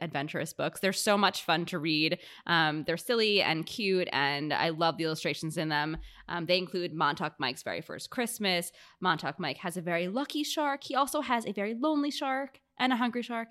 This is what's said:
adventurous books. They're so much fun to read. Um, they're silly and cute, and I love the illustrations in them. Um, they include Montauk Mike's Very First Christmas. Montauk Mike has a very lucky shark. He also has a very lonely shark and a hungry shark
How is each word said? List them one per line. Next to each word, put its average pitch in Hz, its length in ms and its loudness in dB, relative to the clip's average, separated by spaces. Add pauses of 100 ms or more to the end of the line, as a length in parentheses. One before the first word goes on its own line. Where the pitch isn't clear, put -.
adventurous 151 540 -4
books. 147 260 -4
They're 190 140 2
so 208 240 4
much 196 240 2
fun 170 240 2
to 180 120 -4
read. 156 400 2 (280)
Um, 156 400 2
they're 170 100 2
silly 220 460 4
and 160 240 2
cute, 190 440 0
and 143 440 2
I 170 160 2
love 165 260 2
the 160 80 -2
illustrations 156 540 -2
in 160 100 -2
them. 156 300 0 (320)
Um, 170 160 -4
they 180 100 4
include 180 380 -2
Montauk 151 440 0
Mike's 127 240 -2
Very 90 200 -4
First - 260 -10
Christmas. 202 640 -2 (280)
Montauk 165 380 0
Mike 147 200 -4
has 175 180 -6
a 185 60 -4
very 170 260 0
lucky 285 360 -4
shark. 294 380 -2
He - 120 -8
also 277 260 2
has 240 240 0
a - 80 -4
very 208 220 -2
lonely 294 360 2
shark 269 480 -4 (200)
and 254 120 2
a 262 60 4
hungry 240 240 0
shark 226 300 -6